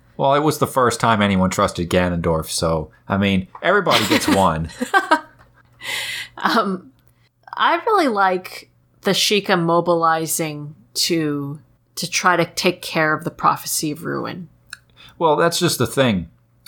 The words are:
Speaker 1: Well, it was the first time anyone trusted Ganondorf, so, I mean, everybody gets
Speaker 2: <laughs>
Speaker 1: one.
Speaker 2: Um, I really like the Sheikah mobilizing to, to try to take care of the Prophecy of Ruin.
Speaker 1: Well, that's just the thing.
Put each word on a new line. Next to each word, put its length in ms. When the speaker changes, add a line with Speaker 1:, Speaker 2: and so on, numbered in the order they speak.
Speaker 1:
Well, 180
it 100
was 160
the 80
first 320
time 200
anyone 300
trusted 400
Ganondorf, 560
so, 460
I 80
mean, 320
everybody 440
gets 220
Speaker 2:
<laughs> 0
Speaker 1:
one. 420
Speaker 2:
Um, 540
I 220
really 220
like 640
the 100
Sheikah 480
mobilizing 1160
to, 640
to 140
try 260
to 80
take 380
care 320
of 100
the 60
Prophecy 600
of 140
Ruin. 440
Speaker 1:
Well, 180
that's 220
just 200
the 80
thing. 420